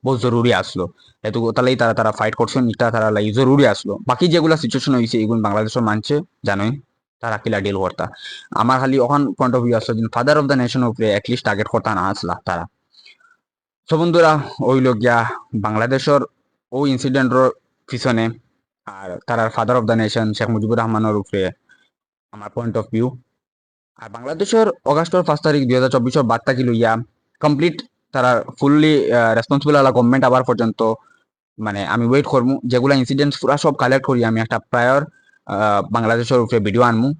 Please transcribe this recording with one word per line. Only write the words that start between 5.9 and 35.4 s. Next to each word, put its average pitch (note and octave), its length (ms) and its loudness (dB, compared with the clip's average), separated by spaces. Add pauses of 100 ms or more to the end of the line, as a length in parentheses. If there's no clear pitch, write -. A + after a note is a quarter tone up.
জানোই G#2 360 -2 (400)
তারা A2 180 -6
কিলা G#2+ 220 -2
ডিল G2 160 -4
করতা। F#2 320 -4 (420)
আমার B2+ 300 0
খালি C3 200 2
ওখান C#3 260 2
point B2 280 -2
of B2 100 2
view A#2+ 120 2
আসলো A2+ 200 -2
যে A2+ 80 -2
father B2+ 360 0
of C#3+ 80 0
the C3+ 80 2
nation B2 300 0
উপরে A2 300 0
at G#2 140 -6
least B2 140 -4
টার্গেট G#2 220 -2
করতা A2 280 -2
না F#2 140 -2
আসলা F2 360 -6
তারা। E2+ 220 -4 (1200)
So, D#3+ 60 0
বন্ধুরা, E3 420 4 (240)
ওই C3 180 2
লোক B2+ 200 2
গিয়া A#2+ 300 2 (240)
বাংলাদেশের A#2+ 680 0 (520)
ওই C#3 180 0
ইনসিডেন্টের C3 600 2 (360)
পিছনে A#2 440 -2 (560)
আর F#2+ 400 -14
তারার A2+ 300 -2
father A2+ 240 0
of A2+ 60 -4
the A#2 100 2
nation A2 360 -2
শেখ A2 180 -4
মুজিবুর A2 280 -2
রহমানের A2 380 0
উপরে G2 340 -4 (840)
আমার G#2 240 -18
point A#2 180 -6
of A2 100 -4 (100)
view। B2 220 -2 (800)
আর - 140 -20
বাংলাদেশের E3 560 0 (180)
অগাস্টের E3 380 2
পাঁচ D3 180 0
তারিখ D3 240 2
দুই B2 100 2
হাজার B2+ 160 2
চব্বিশের B2+ 320 0
বার্তা A#2 300 0
গিল B2+ 160 0
ইয়া A2+ 280 2 (440)
কমপ্লিট D3+ 420 0 (300)
তারা B2 320 2 (160)
ফুললি, D3 520 4
আহ, A#2 220 4
রেসপন্সিবল C#3+ 420 2
আলা C3+ 140 6
গভর্নমেন্ট B2+ 340 2
আবার B2+ 200 4
পর্যন্ত, A2+ 500 0 (640)
মানে, G2+ 280 -6
আমি A#2 200 -2
ওয়েট C3+ 200 2
করবো। C3+ 400 0
যেগুলা B2 280 2
ইনসিডেন্টস C#3 460 0
পুরা C3 160 0
সব D3 180 0
কালেক্ট C3 320 0
করি B2 180 2
আমি A2+ 160 0
একটা A2+ 180 -2
প্রায়র, B2 460 0 (420)